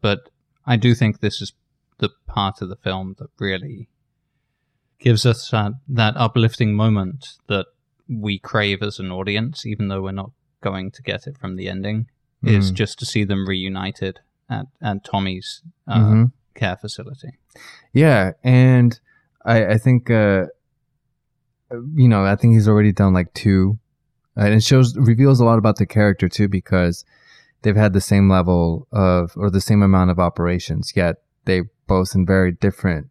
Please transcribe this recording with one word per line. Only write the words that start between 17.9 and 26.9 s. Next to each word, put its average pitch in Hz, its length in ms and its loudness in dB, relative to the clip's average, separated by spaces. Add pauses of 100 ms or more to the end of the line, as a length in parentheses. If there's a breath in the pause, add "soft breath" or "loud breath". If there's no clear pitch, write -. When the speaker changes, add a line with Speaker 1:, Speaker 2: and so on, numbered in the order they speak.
Speaker 2:
Yeah, 117 400 4 (120)
and 127 560 4 (440)
I, 110 280 2
I 110 60 2
think, 123 300 0
uh, 101 380 2 (1500)
you 131 140 6
know, 101 160 4
I 98 120 2
think 117 180 4
he's 107 140 4
already 107 240 4
done, 98 200 2
like, 90 200 0
two, 98 460 2 (580)
uh, 110 60 0
and 104 120 2
it 110 80 6
shows, 131 340 4
reveals 123 440 4
a 120 40 4
lot 113 140 4
about 107 180 2
the 101 100 0
character 101 420 0
too, 101 200 -2
because 90 560 -2 (580 soft breath)